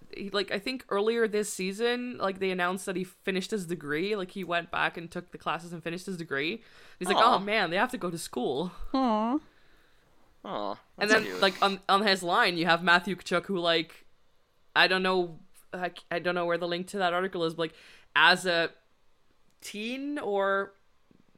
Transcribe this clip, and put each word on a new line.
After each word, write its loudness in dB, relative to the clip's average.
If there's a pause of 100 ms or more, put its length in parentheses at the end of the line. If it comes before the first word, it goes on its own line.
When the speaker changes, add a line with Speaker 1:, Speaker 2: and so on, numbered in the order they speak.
(160)
Speaker 1:
he, -10
like, -2
I 0
think -6
earlier 2
this -2
season, -2
like, -2
they -2
announced -2
that -4
he -4
finished -6
his -4
degree. -2
Like, -6
he -8
went -2
back 0
and -12
took -10
the -14
classes -6
and -10
finished -8
his -6
degree. -4 (340)
He's -4
like, 2
Speaker 2:
Aw. 8
Speaker 1:
"Oh, 2
man, 0
they -2
have 2
to -6
go -4
to -6
school." -4 (220)
Speaker 3:
Aw. 2 (1080)
Speaker 2:
Aw, -6 (220)
Speaker 1:
And 0
Speaker 2:
that's 4
Speaker 1:
then, 4
Speaker 2:
cute. -6
Speaker 1:
like, 2
on, 2 (100)
on 4
his 2
line, 2
you 0
have 4
Matthew 4
Tkachuk, -2
who, -2
like, 0 (720)
I 8
don't 2
know, 0 (340)
like, -6 (100)
I -2
don't -2
know 0
where 2
the -2
link -4
to -8
that 2
article 0
is, 0
but, -4
like, -4 (420)
as 8
a 2 (920)
teen -8
or 0 (640)